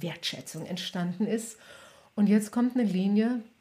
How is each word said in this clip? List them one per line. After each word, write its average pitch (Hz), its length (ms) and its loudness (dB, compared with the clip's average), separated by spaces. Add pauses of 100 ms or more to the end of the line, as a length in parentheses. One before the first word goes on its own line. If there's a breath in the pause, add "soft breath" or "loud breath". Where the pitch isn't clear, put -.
Wertschätzung - 640 -8
entstanden 180 640 -4
ist. - 300 -4 (580 loud breath)
Und 208 120 4
jetzt 214 240 4
kommt 247 240 2
eine 240 120 2
Linie 208 540 2 (200)